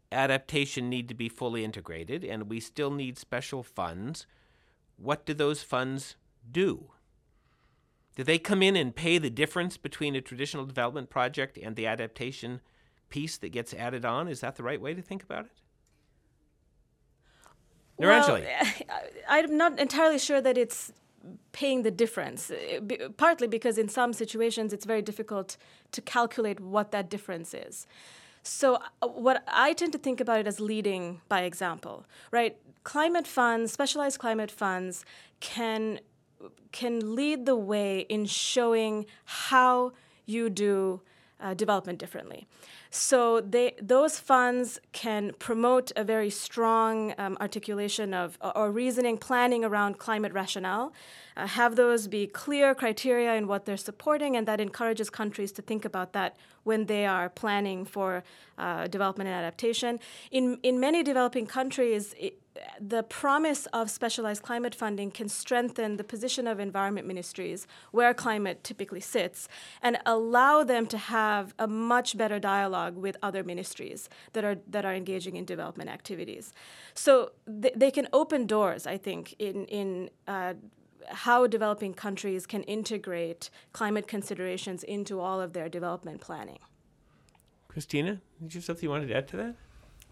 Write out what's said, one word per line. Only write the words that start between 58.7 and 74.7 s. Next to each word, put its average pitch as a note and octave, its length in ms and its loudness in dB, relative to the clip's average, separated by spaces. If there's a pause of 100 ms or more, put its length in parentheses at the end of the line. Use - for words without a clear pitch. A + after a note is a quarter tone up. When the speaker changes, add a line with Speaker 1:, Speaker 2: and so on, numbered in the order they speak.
Speaker 2:
development G3 400 -2
and F#3 80 -4
adaptation. A3+ 640 -2 (320)
In, B3+ 320 2
in B3+ 160 4
many D#4 240 4
developing B3+ 420 2
countries, A#3+ 720 0
it, - 220 -8 (420)
the A3 220 -2
promise C#4+ 640 2
of A3+ 240 -2
specialized A3 500 -4
climate A#3+ 320 -4
funding G3+ 380 -4
can G#3 180 -8
strengthen A#3+ 680 -2
the G3+ 60 -6
position A#3+ 440 -4
of G#3+ 120 -2
environment G3 460 -2
ministries, F3+ 640 -8 (240)
where A#3+ 240 6
climate G#3+ 480 -2
typically G3 360 -10
sits, - 480 -4 (360)
and A#3+ 240 2
allow A#3+ 560 6
them A#3 240 2
to A3+ 100 -6
have G#3 600 0
a A3 80 0
much A#3 500 2
better G#3 220 0
dialogue F#3+ 580 0
with F#3+ 240 -4
other G3 220 -2
ministries - 640 -10 (240)
that A3 100 -2
are, G#3 140 0 (100)
that G3+ 180 -2